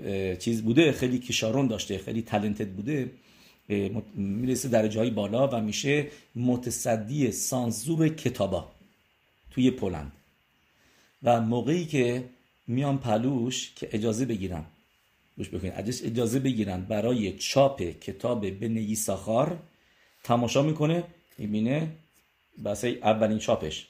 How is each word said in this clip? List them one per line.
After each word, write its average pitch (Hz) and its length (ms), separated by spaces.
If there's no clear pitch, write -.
اه، 95 320
چیز 113 260
بوده، 127 300
خیلی 123 260
کیشارون 120 480
داشته، 101 320
خیلی 113 240
تالنتد 104 460
بوده، 117 420
اه، 101 200
مت-، 107 260
می‌رسه 120 540
درجه‌های 110 420
بالا 107 380
و 117 120
می‌شه 139 460
متصدی 120 960
سانزور 135 760
کتابا 95 640
توی 127 200
پولند. 87 420
و 120 180
موقعی 120 440
که 123 400
میان 135 320
پلوش 123 800
که - 160
اجازه 113 320
بگیرن، 92 400
گوش - 120
بکنید، 92 280
اجازه، 110 300
اجازه 117 320
بگیرن 110 420
برای 104 520
چاپ 135 500
کتاب 98 680
بن 113 260
یساخار، 110 840
تماشا 123 380
می‌کنه، 156 420
می‌بینه 120 500
واسه 107 260
اولین 110 500
چاپش، - 520